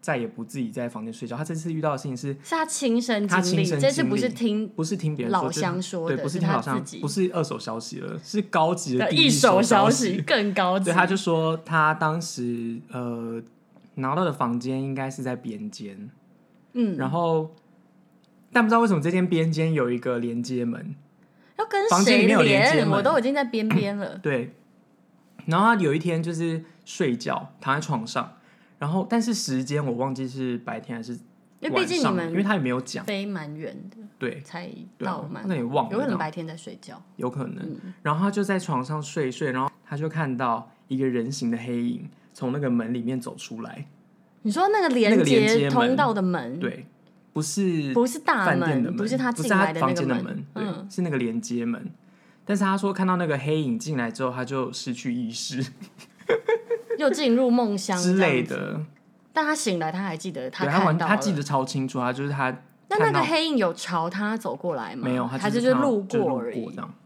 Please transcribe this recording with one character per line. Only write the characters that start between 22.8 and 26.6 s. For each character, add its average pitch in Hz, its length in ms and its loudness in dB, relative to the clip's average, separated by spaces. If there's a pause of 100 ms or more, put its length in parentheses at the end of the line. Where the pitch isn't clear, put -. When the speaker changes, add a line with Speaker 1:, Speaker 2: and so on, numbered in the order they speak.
Speaker 1:
门。 - 140 2
Speaker 2:
我 - 40 2
都 302 160 4
已 247 40 4
经 262 120 0
在 285 120 2
边 220 240 -2
边 202 260 2
了。 202 220 -6
Speaker 1:
<clears throat> - 40 -12
对。 131 320 -2 (920)
然 160 120 2
后 202 100 6
他 226 140 4
有 147 120 4
一 160 60 2
天 165 220 0
就 170 120 -4
是 160 320 -2 (180)